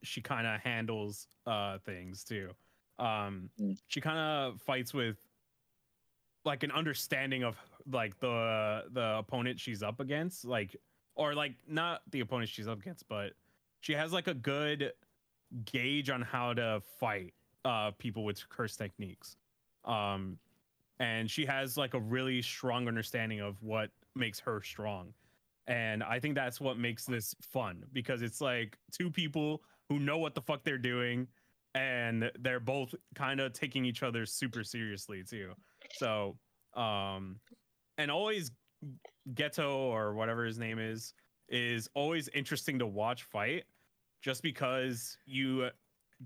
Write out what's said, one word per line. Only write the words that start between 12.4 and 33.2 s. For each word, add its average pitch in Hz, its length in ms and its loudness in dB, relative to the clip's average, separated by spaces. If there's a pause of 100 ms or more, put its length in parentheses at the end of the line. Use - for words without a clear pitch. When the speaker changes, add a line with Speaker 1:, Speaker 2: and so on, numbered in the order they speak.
Speaker 1:
she's 107 180 -6
up 107 120 -4
against, - 280 -12
but 101 260 -4 (460)
she 151 140 0
has, 156 180 2
like, 180 160 2
a 175 60 2
good 143 600 2 (720)
gauge 135 460 2
on 127 120 2
how 123 320 0
to 110 280 2
fight, 101 520 -2 (300)
uh, 107 280 2
people 107 340 -2
with 101 240 -2
curse - 260 -2
techniques. - 600 -8 (480)
Um, 98 540 2 (600)
and 113 300 2
she 151 160 0
has, 135 320 0
like, 135 160 2
a 127 60 0
really 123 420 2
strong 120 460 0
understanding 113 520 0
of 101 220 -4
what 110 300 0 (240)
makes 113 240 0
her 107 220 0
strong. 104 520 -4 (540)
And 113 360 2
I 120 160 0
think 147 160 0
that's 123 240 0
what 131 180 0
makes 120 280 0
this 117 360 -2
fun, 101 500 -2
because 123 300 0
it's, 117 200 -2
like, 120 360 2 (140)
two 180 180 0
people 151 540 0 (260)
who 147 100 4
know 143 180 2
what 156 180 0
the 143 60 -2
fuck 147 220 0
they're 143 140 2
doing, 123 500 2 (460)
and 120 640 2
they're 123 200 2
both 131 360 0 (200)
kinda 135 340 0